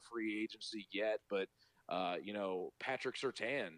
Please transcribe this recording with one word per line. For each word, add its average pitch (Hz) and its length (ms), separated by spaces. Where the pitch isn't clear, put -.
free 110 320
agency 110 480
yet, 107 280
but, 95 180
uh, 87 340
you 104 120
know, 95 460
Patrick 127 360
Surtain, 120 640